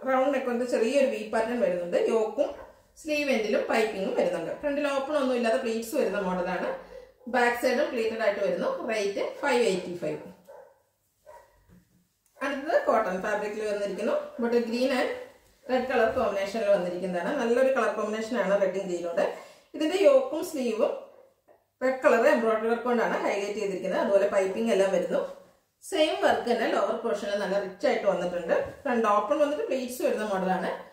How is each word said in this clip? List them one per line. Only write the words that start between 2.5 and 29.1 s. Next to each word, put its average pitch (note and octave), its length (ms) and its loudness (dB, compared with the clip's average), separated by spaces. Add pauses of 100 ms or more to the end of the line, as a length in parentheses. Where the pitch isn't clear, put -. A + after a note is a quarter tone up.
സ്ലീവ് D4 340 -2
എൻഡിലും A3 360 0
പൈപ്പിങ്ങും G#3+ 480 0
വരുന്നുണ്ട്. F3 420 -2
ഫ്രണ്ടിൽ C#4+ 260 -2 (100)
ഓപ്പൺ C#4+ 260 -4
ഒന്നും B3+ 160 0
ഇല്ലാതെ A3+ 260 2
പ്ലീറ്റ്സ് A3+ 360 -4
വരുന്ന G3+ 260 0
മോഡലാണ്. F3+ 420 -2 (680)
ബാക്ക് A#3+ 280 2
സൈഡും B3+ 300 2
പ്ലീറ്റഡ് A3+ 340 -2
ആയിട്ട് G3+ 200 0
വരുന്നു. F3 240 0 (220)
റേറ്റ് G#3 320 -2 (180)
ഫൈവ് B3+ 280 2
എയ്റ്റി F3+ 320 -4
ഫൈവ്. D3+ 180 -4 (2250)
അടുത്തത് C#4+ 420 0
കോട്ടൺ A3 300 2 (100)
ഫാബ്രിക്കിൽ G#3+ 360 -4 (100)
വന്നിരിക്കുന്നു. G3+ 420 -2 (260)
ബോട്ടിൽ A#3 300 2
ഗ്രീൻ B3 200 0 (100)
and - 120 -2 (580)
റെഡ് B3+ 200 0
കളർ A#3 180 4 (100)
കോമ്പിനേഷനിൽ G3+ 580 -2
വന്നിരിക്കുന്നതാണ്. F3+ 640 -2
നല്ലൊരു B3 360 4
കളർ G#3+ 240 2
കോമ്പിനേഷൻ A3 440 -4
ആണ് F#3+ 180 2
റെഡും F#3 260 -2
ഗ്രീനോട്. E3+ 360 -2 (520)
ഇതിന്റെ D#4+ 220 0 (100)
യോക്കും C4+ 400 4
സ്ലീവും A#3+ 420 0 (960)
റെഡ് C4 200 0
കളർ A#3 280 6
എംബ്രോയിഡറി A3+ 400 2
വർക്ക് A#3 160 -2
കൊണ്ടാണ് A3+ 280 2 (100)
ഹൈലൈറ്റ് G#3 340 -2
ചെയ്തിരിക്കുന്നത്. F#3 440 -2
അതുപോലെ G3+ 300 4
പൈപ്പിംഗ് G#3 400 0
എല്ലാം F#3+ 220 4
വരുന്നു. F#3 240 0 (680)
സെയിം D#4+ 220 2 (120)
വർക്ക് - 260 2
തന്നെ - 240 2
ലോവർ A3 300 0
പോർഷനിൽ G#3 380 -2
നല്ല F#3+ 200 -2
റിച്ച് F#3+ 280 -4
ആയിട്ട് A3 200 0
വന്നിട്ടുണ്ട്. F3 460 0 (260)
ഫ്രണ്ട് A#3 320 0